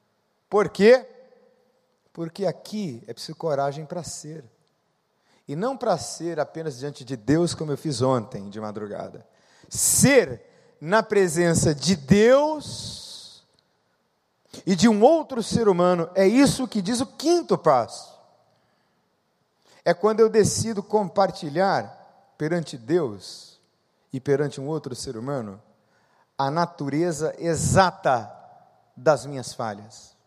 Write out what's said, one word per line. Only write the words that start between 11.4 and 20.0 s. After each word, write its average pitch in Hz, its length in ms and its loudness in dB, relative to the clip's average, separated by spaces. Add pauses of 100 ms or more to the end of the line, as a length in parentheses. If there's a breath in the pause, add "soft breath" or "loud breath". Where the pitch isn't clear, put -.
de 156 220 0
Deus 247 1500 0 (1200 loud breath)
e 185 120 0
de 175 120 4
um 208 140 2
outro 269 400 4
ser 226 240 -2
humano, 180 480 2
é 190 140 4
isso 254 400 2
que 214 120 -4
diz 220 200 -4
o 269 60 -4
quinto 320 520 0
passo. - 540 0 (1700 soft breath)
É 175 80 2
quando 214 280 0